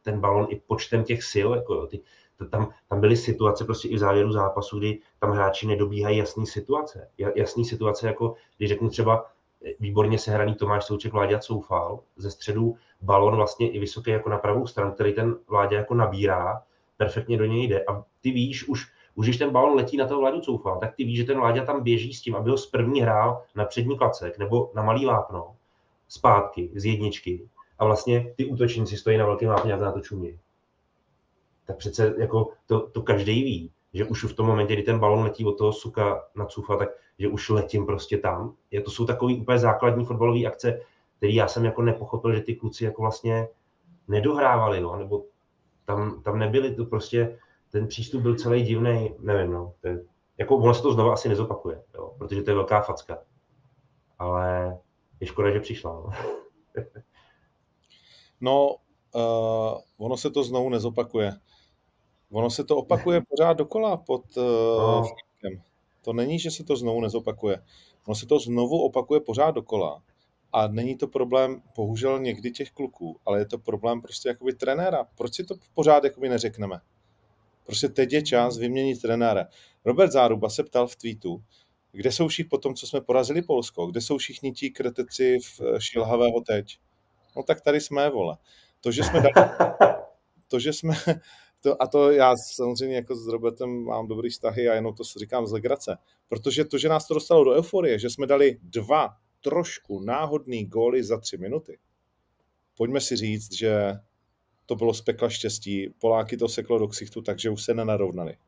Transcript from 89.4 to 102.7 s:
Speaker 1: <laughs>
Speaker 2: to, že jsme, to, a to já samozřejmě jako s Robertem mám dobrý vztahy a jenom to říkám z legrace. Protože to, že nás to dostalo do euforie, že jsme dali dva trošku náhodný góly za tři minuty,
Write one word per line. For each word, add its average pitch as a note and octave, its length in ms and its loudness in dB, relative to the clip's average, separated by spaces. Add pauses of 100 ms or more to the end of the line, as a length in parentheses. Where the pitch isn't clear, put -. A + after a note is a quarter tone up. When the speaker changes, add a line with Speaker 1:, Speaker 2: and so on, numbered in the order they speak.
Speaker 1:
<laughs> - 580 4 (400)
Speaker 2:
to, B2+ 120 -2
že C#3+ 140 -2
jsme, D#3+ 200 -2 (680)
to, C#3 200 2
a C3 60 0
to C#3+ 240 6
já C3 260 8
samozřejmě B2 580 -4
jako B2 200 -4
s A2+ 120 -12
Robertem A#2 560 -4
mám A2+ 240 -6
dobrý A2 220 -4
vztahy A#2 400 -2
a A2+ 40 4
jenom A2 220 -2
to A2+ 80 -10 (160)
říkám A2+ 280 -4
z G2+ 40 -8
legrace. A2 460 -4 (320)
Protože B2+ 360 -2
to, D3 120 -4
že C#3+ 120 0
nás D#3 180 0
to D#3+ 60 -2
dostalo D#3 300 6
do C3 80 6
euforie, D#3 480 2
že A#2+ 100 -4
jsme C3 180 -6
dali C#3 360 6
dva A2+ 460 0 (320)
trošku C#3+ 580 -4
náhodný B2+ 640 -4
góly A#2 380 2
za G#2+ 140 0
tři G2+ 200 -10
minuty, A2+ 420 -8 (960)